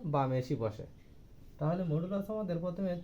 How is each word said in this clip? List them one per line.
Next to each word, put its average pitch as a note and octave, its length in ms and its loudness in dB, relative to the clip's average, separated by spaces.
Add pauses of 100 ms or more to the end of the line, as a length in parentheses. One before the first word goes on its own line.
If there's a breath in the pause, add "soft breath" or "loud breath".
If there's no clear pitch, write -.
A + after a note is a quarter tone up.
(140)
বামে C3+ 280 4
এসে C#3+ 200 0
বসে। G#2+ 240 0 (720)
তাহলে E3+ 240 2 (100)
মডুলাস F#3+ 420 2
আমাদের F#3+ 300 0
প্রথমে F3+ 260 0 (140)